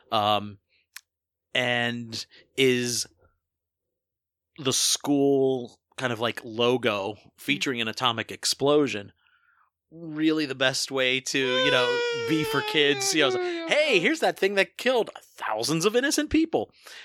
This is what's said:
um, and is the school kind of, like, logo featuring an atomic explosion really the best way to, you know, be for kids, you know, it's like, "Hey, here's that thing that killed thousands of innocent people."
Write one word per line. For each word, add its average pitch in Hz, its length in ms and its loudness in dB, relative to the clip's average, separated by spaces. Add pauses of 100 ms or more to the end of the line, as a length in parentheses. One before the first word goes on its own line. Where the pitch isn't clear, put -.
(100)
um, 104 460 0 (1000)
and 120 720 -2 (320)
is 123 500 2 (1500)
the 131 140 -2
school 135 1040 2 (180)
kind 127 160 -2
of, 110 80 -4
like, 113 240 -2
logo 113 720 0 (200)
featuring 139 440 -4
an 113 80 -4
atomic 113 420 -2
explosion 135 800 0 (800)
really 156 540 0
the 135 80 -6
best 131 360 0
way 131 300 2
to, - 180 -4
you 131 320 2
know, 123 280 2 (300)
be 156 160 0
for 147 160 -2
kids, 147 540 0
you 156 80 2
know, 139 60 4
it's 370 80 -2
like, 339 340 -6
"Hey, 269 300 2
here's 269 180 0
that 185 180 0
thing 196 200 0
that 190 200 -2
killed 240 340 0 (120)
thousands 120 600 -2
of 208 100 2
innocent 247 340 0
people." 302 420 0 (340)